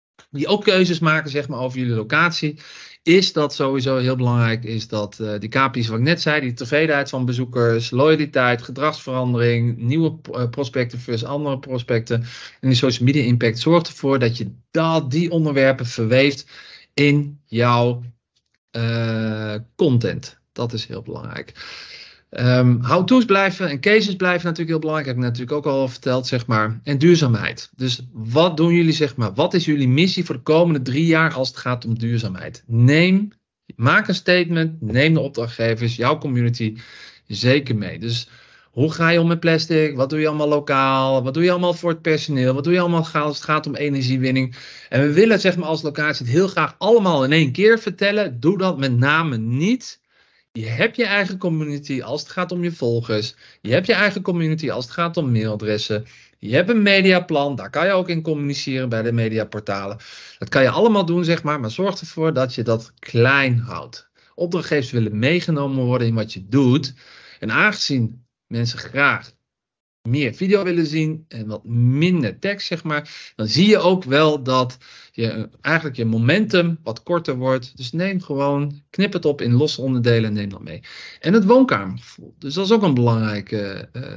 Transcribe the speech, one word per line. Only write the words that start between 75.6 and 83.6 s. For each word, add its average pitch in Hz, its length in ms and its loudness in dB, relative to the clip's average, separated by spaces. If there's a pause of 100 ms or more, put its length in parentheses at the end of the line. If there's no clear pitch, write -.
eigenlijk 156 340 -2
je 120 100 -2
momentum 170 800 2
wat 117 200 -8
korter 165 320 -2
wordt. 127 420 -2
Dus 123 140 -12
neem 185 300 -4
gewoon, 143 680 -4
knip 196 240 -2
het 170 120 -2
op 143 160 0
in 120 120 0
losse 139 280 2
onderdelen 120 480 2
en 104 40 -4
neem 101 160 -4
dat 95 140 -14
mee. 80 200 -14 (360)
En 180 140 0
het 220 120 6
woonkamergevoel. 123 920 0
Dus 139 140 -10
dat 190 120 -2
is 190 60 2
ook 220 120 4
een 165 100 4
belangrijke, 107 1000 0